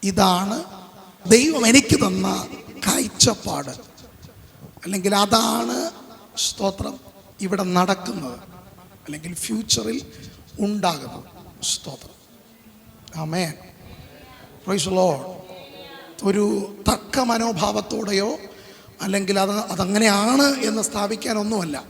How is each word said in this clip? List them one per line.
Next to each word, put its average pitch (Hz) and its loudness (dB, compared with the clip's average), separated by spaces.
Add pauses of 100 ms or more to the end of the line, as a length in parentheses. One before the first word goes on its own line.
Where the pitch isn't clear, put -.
(100)
ഇതാണ് 190 2 (680)
ദൈവം 247 6
എനിക്ക് 254 6
തന്ന 190 0 (600)
കാഴ്ചപ്പാട്, 196 0 (1120)
അല്ലെങ്കിൽ 196 0 (100)
അതാണ്, 226 2 (720)
സ്തോത്രം, - -4 (500)
ഇവിടെ 190 -2 (120)
നടക്കുന്നത്, 185 0 (680)
അല്ലെങ്കിൽ 151 -12 (120)
ഫ്യൂച്ചറിൽ 113 -2 (680)
ഉണ്ടാകുന്നത്. 175 -4 (420)
സ്തോത്രം. - -10 (1120)
ആമേൻ. 160 -4 (1120)
പ്രൈസ് 185 0
ദി 185 0
ലോർഡ്. 160 2 (1040)
ഒരു 202 4 (460)
തർക്ക - -2 (160)
മനോഭാവത്തോടെയോ 208 0 (760)
അല്ലെങ്കിൽ 196 0
അത്, 202 0 (180)
അതങ്ങനെയാണ് 208 4 (220)
എന്ന് 214 0
സ്ഥാപിക്കാനൊന്നുമല്ല. 208 -2 (140)